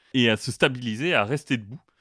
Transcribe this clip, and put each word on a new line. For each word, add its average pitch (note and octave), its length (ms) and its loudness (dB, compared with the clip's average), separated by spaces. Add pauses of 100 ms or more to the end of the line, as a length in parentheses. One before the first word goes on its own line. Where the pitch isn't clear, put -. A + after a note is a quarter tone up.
(120)
et B2 160 4
à A2 80 4
se - 140 -6
stabiliser, B2+ 640 -2
à A#2 100 4
rester C3+ 320 -2
debout. A2 220 -12 (220)